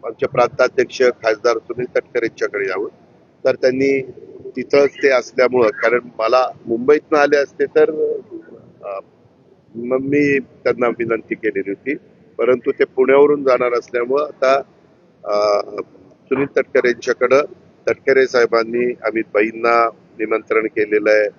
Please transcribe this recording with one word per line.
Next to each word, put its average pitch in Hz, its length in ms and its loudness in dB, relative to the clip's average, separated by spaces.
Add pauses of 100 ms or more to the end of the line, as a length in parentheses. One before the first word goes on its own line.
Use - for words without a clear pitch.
आमचे 117 220 -6
प्रांताध्यक्ष 123 760 0
खासदार 113 560 0
सुनील 123 280 -10 (100)
तटकरे 120 300 -4
यांच्याकडे 104 420 -6
यावं. 95 200 -6 (560)
तर 131 100 2
त्यांनी 135 480 0 (540)
तिथंच 139 340 2 (120)
ते 143 60 4
असल्यामुळं, 123 600 2
कारण 117 320 0 (180)
मला 123 300 2 (180)
मुंबईतनं 139 520 0
आले 143 180 4
असते 143 280 -2
तर, 151 480 0 (720)
अ, 98 160 -10 (760)
मग 123 260 -4
मी 143 380 0
त्यांना 123 500 -4
विनंती 113 460 -4
केलेली 98 360 -6
होती, 131 240 -8 (440)
परंतु 123 340 0
ते - 120 0
पुण्यावरून 139 600 2
जाणार 123 280 2
असल्यामुळं 123 540 -4
आता, 135 300 0 (680)
अ, 104 360 0 (520)
सुनील 135 340 -4 (100)
तटकरे 127 320 0
यांच्याकडं 123 560 0 (440)
तटकरे 131 380 0
साहेबांनी 120 760 0
अमित 110 220 -4 (100)
भाईंना 113 560 0 (280)
निमंत्रण 110 480 -2
केलेलं 107 440 0
आहे 107 180 2 (100)